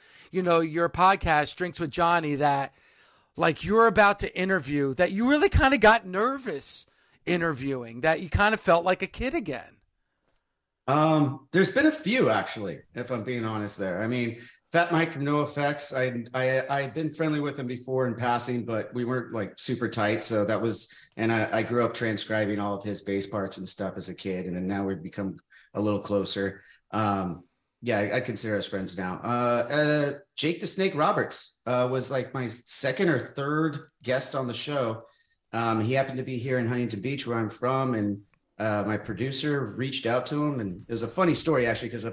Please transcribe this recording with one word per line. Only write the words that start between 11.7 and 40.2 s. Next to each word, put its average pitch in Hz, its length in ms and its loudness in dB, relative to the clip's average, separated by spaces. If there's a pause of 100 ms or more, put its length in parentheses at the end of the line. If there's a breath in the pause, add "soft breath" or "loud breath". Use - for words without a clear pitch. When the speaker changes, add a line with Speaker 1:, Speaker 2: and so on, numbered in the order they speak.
Speaker 2:
been 285 140 4
a 311 60 8
few, 226 380 2
actually, 101 500 -2 (160)
if 120 160 -8
I'm 113 120 -4
being 120 220 -4
honest 107 320 -4
there. 95 240 -4
I 113 60 -2
mean, 120 340 -2 (300 loud breath)
Fat 170 200 2
Mike 160 220 2
from 139 100 -6
NoFX, 147 680 -2
I, 123 320 -2 (120)
I, 131 440 0
I'd 131 120 -6
been 156 180 -4
friendly 151 280 0
with 143 180 -4
him 127 100 -6
before 127 400 -2
in 117 80 -2
passing, 120 500 0
but 110 280 -4
we 120 120 -2
weren't, 120 280 -4
like, 101 240 -4
super 117 300 -2
tight. 107 360 0
So 107 220 2
that 104 160 0
was, 110 320 -2 (240 loud breath)
and 113 140 0
I, 110 200 2
I 110 120 0
grew 120 200 0
up 117 100 0
transcribing 107 680 -2
all 101 160 -2
of 98 80 -12
his 101 180 -6
bass 98 240 -2
parts 98 320 -4
and 92 100 -8
stuff 95 300 -4
as 95 120 -6
a 90 60 -10
kid, 92 300 -6
and 90 100 -6
then 92 120 -4
now 98 180 -2
we've 92 180 -4
become 95 340 -6 (360 soft breath)
a 101 80 -2
little 104 200 0
closer. 98 600 -2 (300 loud breath)
Um, 98 520 -2 (380)
yeah, 117 180 0
I, 104 180 0
I - 40 2
consider 107 360 -4
us 95 100 -4
friends 92 300 -6
now. 92 260 -6
Uh, 120 460 0
uh, 151 420 2 (240)
Jake 165 240 -2
the - 80 -6
Snake 190 280 0
Roberts, - 680 0
uh, 123 240 2
was, 127 220 -2
like, 127 220 -4
my 127 140 -4
second 135 640 0
or 135 100 2
third 143 720 -4 (140)
guest 135 320 -2
on 131 120 -4
the 120 60 -6
show. 120 500 -2 (500 soft breath)
Um, 113 280 0
he 113 120 0
happened 135 240 0
to 127 60 -4
be 131 140 -6
here 127 220 0
in 117 80 0
Huntington 117 340 -2
Beach, 135 240 -4
where 120 120 -2
I'm 110 120 -2
from, 127 440 0
and, 104 260 -2 (400)
uh, 104 280 0
my 107 100 0
producer 131 800 -4
reached 127 300 -2
out 123 180 2